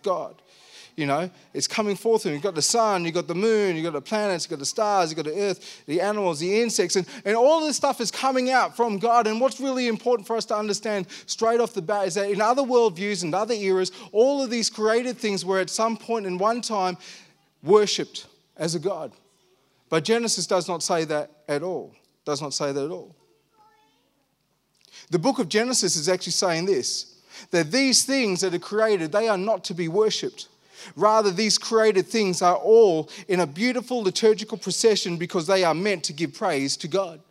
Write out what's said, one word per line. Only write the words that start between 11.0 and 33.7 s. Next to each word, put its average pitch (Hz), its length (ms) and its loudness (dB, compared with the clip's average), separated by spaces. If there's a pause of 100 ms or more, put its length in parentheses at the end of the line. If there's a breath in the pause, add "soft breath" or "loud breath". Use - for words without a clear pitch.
straight 226 340 2
off 226 120 -2
the 190 80 -6
bat 196 260 0
is 170 80 -4
that 202 140 0
in 202 120 0
other 247 200 2
worldviews 208 600 2
and 156 100 -4
other 214 200 0
eras, 185 380 0 (200 loud breath)
all 269 320 2
of 240 60 -4
these 226 200 -2
created 226 480 0
things 196 280 -4
were 190 140 0
at 185 100 -2
some 226 260 -2
point 226 300 -6
in 180 120 -4
one 226 240 0
time 185 360 -2 (680 loud breath)
worshipped 190 640 2 (300)
as 165 180 -2
a 170 40 -4
god. 156 340 -4 (760)
But 160 140 0
Genesis 226 420 0
does 185 220 0
not 175 160 -4
say 165 220 0
that 151 260 -4 (160)
at 147 160 -2
all. 156 320 -8 (300)
Does 147 160 -4
not 143 120 -8
say 143 180 -2
that 139 140 -4
at 165 60 -6
all. 180 240 -14 (1900 loud breath)
The 170 100 0
book 247 200 0
of 180 100 -2
Genesis 214 460 0
is 156 120 -4
actually 185 260 0
saying 170 320 0
this, - 500 -2 (360 loud breath)
that 165 200 0
these 262 320 2
things 226 380 0
that 185 120 -2
are 175 60 -2
created, 202 520 0
they 220 160 0
are 208 100 2
not 190 280 -2
to 190 80 -8
be 165 140 -4
worshipped. 196 600 -2 (480 loud breath)
Rather, 208 360 4
these 208 260 2
created 220 500 2
things 196 340 0
are 180 140 6
all 190 540 6 (180 loud breath)
in 180 120 2
a 170 80 2
beautiful 233 560 -2